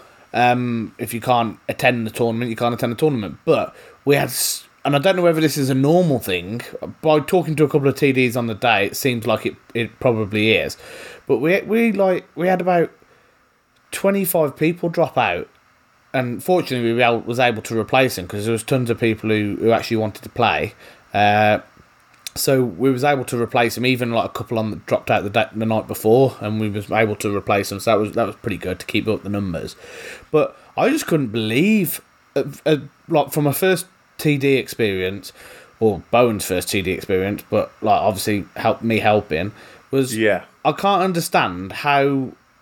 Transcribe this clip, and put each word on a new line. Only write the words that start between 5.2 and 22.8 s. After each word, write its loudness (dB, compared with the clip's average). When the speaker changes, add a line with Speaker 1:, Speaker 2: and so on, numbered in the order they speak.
Speaker 1:
whether 4
this 0
is 0
a 2
normal 4
thing. -4
By 4
talking 0
to 4
a 4
couple 2
of 2
T 2
Ds 2
on -2
the -4
day, 2
it -6
seems -2
like 0
it, -4
it -4
probably 2
is. 0
But 2
we, 2
we, 0
like, 0
we -2
had 2
about 0
twenty-five 0
people -2
drop 0
out. -2
And -4
fortunately, 0
we 0
wel-, 4
was -4
able 2
to -4
replace 2
them -8
'cause -8
there 0
was -2
tons -2
of -2
people 0
who, 0
who 2
actually 0
wanted -4
to -16
play. 0
Uh, 4
so 2
we 0